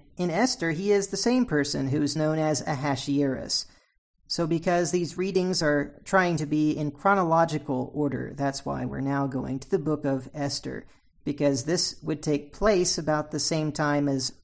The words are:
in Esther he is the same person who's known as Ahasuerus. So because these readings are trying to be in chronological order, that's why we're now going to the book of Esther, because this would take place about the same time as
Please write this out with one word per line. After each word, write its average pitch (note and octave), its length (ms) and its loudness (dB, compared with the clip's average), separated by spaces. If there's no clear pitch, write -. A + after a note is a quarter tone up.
in F3 140 -2
Esther F3 400 0
he G3 220 0
is G3 160 2
the F#3+ 80 -6
same B3 300 2
person C#3+ 420 0
who's C#3+ 260 0
known D#3 240 0
as D#3 220 2
Ahasuerus. C#3 1040 -2
So E3+ 180 -2
because F3 460 2
these F3 260 -2
readings F#3 460 0
are D3 400 0
trying F3 320 4
to D#3 100 -2
be D3+ 240 2
in D3 220 -2
chronological E3 1000 2
order, C3 440 -2
that's C#3 280 -2
why C#3 200 -4
we're C3+ 160 -4
now C#3 260 0
going C3 320 -4
to - 100 -14
the F#3+ 120 2
book D3 240 -2
of C3 280 -2
Esther, C#3 540 -6
because C#3+ 400 2
this E3+ 400 -2
would D#3 180 -4
take D3 300 -2
place G3 460 2
about D3+ 340 -2
the D3 80 -2
same D#3 320 0
time D3 360 2
as C3+ 360 -2